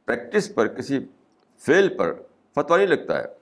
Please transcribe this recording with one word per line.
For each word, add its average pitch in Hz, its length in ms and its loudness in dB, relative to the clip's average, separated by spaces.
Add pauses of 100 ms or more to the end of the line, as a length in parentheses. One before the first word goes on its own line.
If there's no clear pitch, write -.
پریکٹس - 500 -2
پر، 107 120 0
کسی 131 320 -6 (580)
فعل 180 400 4
پر 85 160 0 (420)
فتویٰ 151 220 2
نہیں 196 100 4
لگتا 78 340 0
ہے۔ - 40 -6 (160)